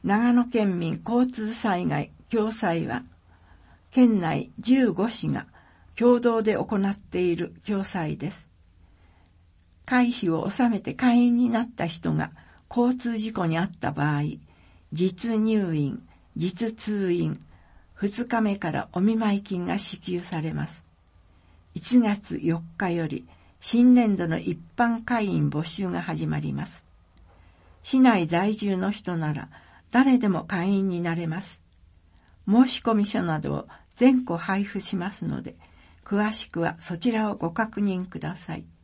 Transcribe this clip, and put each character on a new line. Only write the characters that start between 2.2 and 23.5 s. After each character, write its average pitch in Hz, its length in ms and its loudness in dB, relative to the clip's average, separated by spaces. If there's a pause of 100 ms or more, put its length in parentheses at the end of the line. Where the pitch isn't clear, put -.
共 220 200 0
済 170 360 -2
は、 123 180 -6 (880)
県 233 260 6
内 147 400 -2
十 254 320 4
五 185 180 -2
市 160 200 -6
が 135 180 -4 (520)
共 240 220 6
同 233 220 2
で 208 140 2
行 - 200 -2
っ 196 200 0
て - 260 -4
い 175 120 2
る 175 200 -6 (120)
共 196 160 -2
済 156 340 -6
で 156 140 -6
す。 - 180 -20 (1400)
会 247 280 2
費 185 180 -2
を 165 120 0
納 233 280 0
め 202 100 -2
て - 140 -8
会 240 240 4
員 240 180 4
に 240 140 2
な 226 120 0
っ 233 80 -6
た - 160 -4
人 160 260 -4
が 151 180 -2 (400)
交 247 260 2
通 233 200 -4
事 220 160 -6
故 185 140 -2
に 165 120 0
遭 175 60 2
っ 196 60 -4
た - 200 -6
場 147 260 0
合、 143 60 -2 (720)
実 185 480 -2
入 208 340 2
院、 143 320 -2 (300)
実 185 400 -4
通 202 340 -2
院、 160 320 -2 (520)
二 208 320 -4
日 233 140 -2
目 208 160 0
か 165 140 -4
ら - 220 -6
お 180 80 -4
見 220 160 4
舞 208 220 0
い 202 40 -6
金 180 240 -6
が 175 100 -2
支 185 220 -6
給 180 220 -4
さ 180 200 -6
れ 160 120 -4
ま 151 160 -4
す。 - 160 -20 (920)
一 - 240 2
月 208 420 0
四 165 220 -2 (140)
日 185 140 -4
よ 165 180 -2
り - 180 -8 (320)